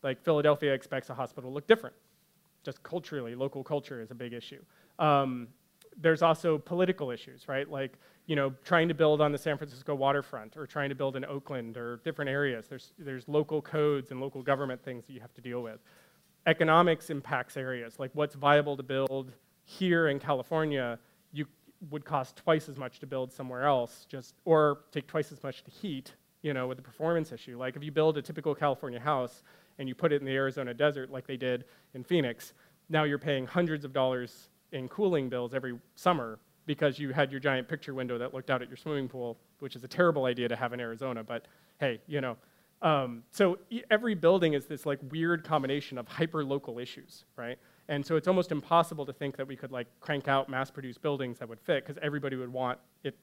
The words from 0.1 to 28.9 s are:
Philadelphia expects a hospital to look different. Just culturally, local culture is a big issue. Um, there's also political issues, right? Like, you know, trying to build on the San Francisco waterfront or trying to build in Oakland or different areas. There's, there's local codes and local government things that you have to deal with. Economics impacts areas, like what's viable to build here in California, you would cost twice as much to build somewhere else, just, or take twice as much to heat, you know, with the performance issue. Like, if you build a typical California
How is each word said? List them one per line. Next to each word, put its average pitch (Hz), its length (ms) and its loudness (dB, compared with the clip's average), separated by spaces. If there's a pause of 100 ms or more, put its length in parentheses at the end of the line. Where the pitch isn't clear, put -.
Philadelphia 147 480 4
expects 135 360 -6
a 135 40 -10
hospital 127 360 -10
to 131 40 -10
look 147 140 -8
different. - 280 4 (680)
Just - 200 -12
culturally, 143 500 -8
local 135 300 -6
culture 135 380 -6
is 110 100 -14
a 123 40 -14
big 120 180 -10
issue. 120 280 -14 (380)
Um, 135 480 4 (540)
there's 160 200 4
also 165 360 4
political 175 540 0
issues, 127 360 -14
right? 143 240 -4
Like, 135 220 -6 (340)
you 156 80 0
know, 139 180 2 (100)
trying 170 240 6
to 170 60 2
build 151 280 6
on 147 100 6
the 143 60 -2
San 143 200 -2
Francisco 143 380 -6
waterfront 135 600 -2
or 151 100 -12
trying 143 220 -2
to 139 60 -4
build 135 200 -2
in 131 80 -6
Oakland 135 540 -8
or 120 260 -8
different 151 260 -4
areas. 135 380 0
There's, - 300 -16
there's 135 300 -10
local 151 340 2
codes 147 500 0
and 131 80 -10
local 135 220 -8
government 135 420 0
things 123 220 -10
that 135 80 -20
you 117 80 -16
have 120 140 -20
to 123 60 -20
deal 123 200 -6
with. 110 180 -12 (680)
Economics 160 600 6
impacts 139 460 -6
areas, 127 440 -8
like 131 140 -6
what's 147 220 -2
viable 143 400 6
to 135 80 -10
build 135 480 -2 (320)
here 170 440 2
in 143 120 2
California, 139 800 -2 (320)
you 147 140 -6 (460)
would 147 120 -8
cost 139 320 -4
twice 160 320 2
as 139 100 -12
much 131 220 -10
to 143 80 -14
build 131 240 -4
somewhere 127 320 -6
else, 135 460 2
just, 131 240 -14 (100)
or 151 360 6 (120)
take 143 160 -4
twice 156 240 -2
as 135 120 -18
much 135 200 -8
to - 80 -20
heat, 139 440 -8 (260)
you 147 120 -2
know, 127 140 -2
with 127 100 -6
the 135 60 -18
performance 160 480 -2
issue. 120 260 -14
Like, 127 180 -6
if 143 80 -10
you 151 80 -8
build 156 260 4
a 143 40 -4
typical 151 320 -4
California 135 460 -2